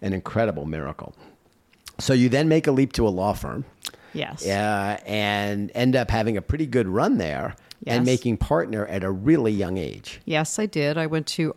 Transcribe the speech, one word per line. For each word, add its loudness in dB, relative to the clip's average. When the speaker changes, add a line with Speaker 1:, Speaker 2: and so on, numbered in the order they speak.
Speaker 1:
an -2
incredible -2
miracle. -8
So 0
you 6
then 2
make 4
a 4
leap 2
to 2
a 4
law 0
firm. -8
Speaker 2:
Yes. -8
Speaker 1:
Uh, 0
and -2
end 4
up 0
having 2
a -4
pretty -2
good 2
run 2
there -4
and 2
Speaker 2:
Yes. 4
Speaker 1:
making 0
partner 0
at -4
a 0
really 2
young 0
age. -8
Speaker 2:
Yes, -2
I 0
did. 0
I 0
went -2
to -2